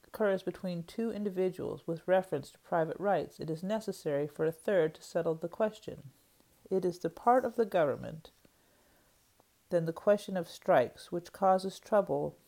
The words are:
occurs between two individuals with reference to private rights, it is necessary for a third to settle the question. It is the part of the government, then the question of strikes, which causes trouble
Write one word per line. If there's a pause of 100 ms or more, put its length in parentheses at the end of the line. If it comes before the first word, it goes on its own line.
occurs
between
two
individuals
with
reference
to
private
rights,
it
is
necessary
for
a
third
to
settle
the
question. (680)
It
is
the
part
of
the
government, (1400)
then
the
question
of
strikes,
which
causes
trouble (120)